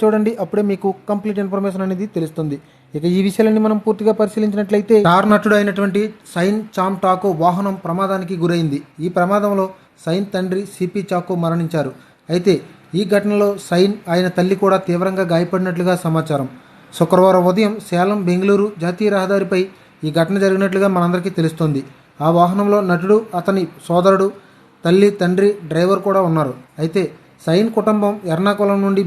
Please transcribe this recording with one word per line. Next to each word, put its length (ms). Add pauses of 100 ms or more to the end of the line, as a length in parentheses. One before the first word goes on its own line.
చూడండి, 300 (100)
అప్పుడే 280
మీకు 200 (180)
కంప్లీట్ 360
ఇన్ఫర్మేషన్ 420
అనేది 200 (100)
తెలుస్తుంది. 420 (340)
ఇక 100 (140)
ఈ 120
విషయాలన్నీ 380
మనం 200
పూర్తిగా 340
పరిశీలించినట్లయితే, 840
స్టార్ 280
నటుడు 260
అయినటువంటి 440 (320)
సైన్ 260 (160)
చామ్ 280
టాకో 260 (140)
వాహనం 320 (100)
ప్రమాదానికి 560
గురైంది. 380 (260)
ఈ 100
ప్రమాదంలో 500 (380)
సైన్ 320
తండ్రి 260 (140)
సిపి 340
చాకో 240 (120)
మరణించారు. 460 (420)
అయితే 200 (440)
ఈ 40 (100)
ఘటనలో 320 (220)
సైన్, 260 (200)
ఆయన 140 (100)
తల్లి 260
కూడా 140 (100)
తీవ్రంగా 420
గాయపడినట్లుగా 640 (100)
సమాచారం. 440 (500)
శుక్రవారం 520
ఉదయం 240 (140)
సేలం 380
బెంగళూరు 400 (160)
జాతీయ 320
రహదారిపై 480 (440)
ఈ 120
ఘటన 260
జరిగినట్లుగా 520
మనందరికీ 420
తెలుస్తోంది. 440 (440)
ఆ 100
వాహనంలో 440 (100)
నటుడు, 280 (220)
అతని 240 (220)
సోదరుడు, 420 (560)
తల్లి, 260 (120)
తండ్రి, 280 (200)
డ్రైవర్ 380
కూడా 200
ఉన్నారు. 260 (300)
అయితే 200 (420)
సైన్ 320
కుటుంబం 360 (200)
ఎర్నాకుళం 520
నుండి 220